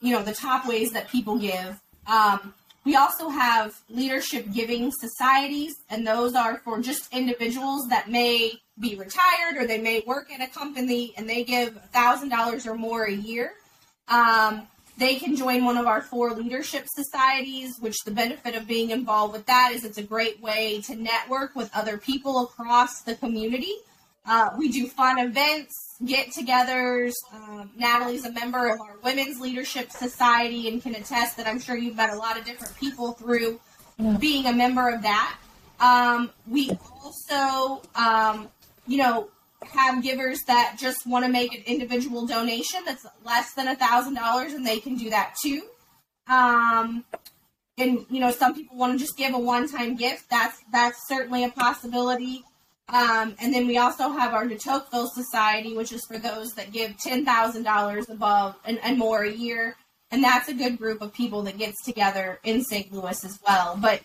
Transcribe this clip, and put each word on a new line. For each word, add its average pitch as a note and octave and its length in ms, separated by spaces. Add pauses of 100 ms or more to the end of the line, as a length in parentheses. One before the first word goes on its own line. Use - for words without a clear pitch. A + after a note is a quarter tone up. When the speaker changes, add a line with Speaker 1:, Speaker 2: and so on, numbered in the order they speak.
Speaker 1:
you B3 140
know, G#3+ 80
the G#3 100
top B3+ 340
ways A3+ 260
that - 180
people G#3+ 260
give, F#3+ 420 (280)
um, G#3 480 (320)
we C#4 100
also E4 320
have A#3 500 (120)
leadership C4 640
giving A#3+ 360
societies, C#4 840 (160)
and A3 160
those A#3+ 280
are A#3 300
for A3+ 160
just B3+ 320
individuals B3+ 760
that G#3+ 200
may A#3 420 (280)
be A3 140
retired E4+ 640
or A#3+ 80
they A3 160
may A3+ 240
work C#4 260
at B3+ 80
a B3+ 100
company B3+ 680
and A3 100
they A#3+ 160
give A#3+ 320
a - 120
thousand B3+ 420
dollars A#3 360
or A3 80
more A3+ 300
a G#3 80
year. A3+ 400 (560)
Um, A3 540 (360)
they C4 180
can C4 200
join B3 280
one A#3+ 140
of A#3+ 80
our A3 160
four A#3+ 320
leadership B3+ 600
societies, C4 840
which A3 240
the G#3+ 60
benefit A#3 440
of A3 140
being A3+ 220
involved G#3+ 420
with G#3+ 140
that B3 260
is A#3+ 120
it's G#3+ 120
a G#3 60
great G#3+ 400
way G#3+ 400
to C4+ 120
network A3+ 600
with A3 180
other G#3+ 220
people C4 480
across A#3+ 560
the A#3 140
community. A#3 600 (520)
Uh, A3 320
we D4+ 100
do A#3+ 180
fun B3+ 320
events, C#4 540 (320)
get-togethers. B3 1080 (200)
Um, G#3+ 420
Natalie's B3 520
a A#3 60
member A#3+ 360
of A3 140
our G#3 200
Women's C4+ 380
Leadership B3+ 500
Society A#3+ 800
and A#3 140
can A#3+ 120
attest A#3 440
that A3 80
I'm A3 120
sure B3 160
you've A#3 220
met A3 140
a G#3 60
lot A3+ 220
of A3 60
different A#3+ 340
people A#3+ 340
through A3+ 480 (380)
Speaker 2:
Yeah. A3 200
Speaker 1:
being C#4 280
a B3 60
member B3 380
of A#3 120
that. G#3 360 (420)
Um, A#3+ 500 (160)
we C4 240 (320)
also, C4+ 800 (120)
um, A3 540 (380)
you B3+ 120
know, A#3 300 (340)
have C4 400
givers C4 460
that A#3+ 280
just B3+ 300
wanna B3 220
make B3 260
an G#3+ 120
individual A#3+ 600
donation A#3 580
that's C#4 220 (180)
less A#3+ 300
than C4 140
a C4 80
thousand B3+ 380
dollars, B3 400
and B3+ 120
they A3 140
can B3+ 160
do A#3 140
that G3+ 300
too. D4 220 (640)
Um, A#3 800 (720)
and, B3+ 320
you C4 80
know, B3 140
some B3 220
people C4 220
wanna B3 220
just D4 180
give C4 180
a B3+ 40
one-time B3 560
gift. A#3+ 360
That's, A#3 280 (140)
that's A#3+ 260 (100)
certainly B3 360
a B3 40
possibility. B3 920 (460)
Um, A3+ 520
and B3 140
then B3 140
we A#3+ 100
also B3 320
have B3 240
our A3 140
de G#3+ 100
Tocqueville C4+ 480
Society, A3 720
which A3+ 160
is A#3 140
for A3+ 120
those A3 360
that G3+ 180
give A3 260
ten B3+ 260
thousand A3+ 380
dollars G#3 480
above G#3 540
and, A3+ 180
and B3 160
more A3 240
a G#3 80
year. A#3 460 (340)
And B3+ 140
that's B3 240
a D4+ 60
good B3 220
group A3 240
of G#3 140
people G#3 280
that G3 140
gets G#3 280
together G3 580
in A#3+ 220
Saint G3+ 280
Louis F#3+ 320
as F#3+ 220
well. F#3 340
But G#3 240